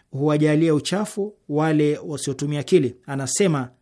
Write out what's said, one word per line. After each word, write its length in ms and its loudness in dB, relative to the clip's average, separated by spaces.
huwajalia 640 2
uchafu 600 -4
wale 500 2
wasiotumia 640 -6
akili. 360 2
Anasema, 640 -2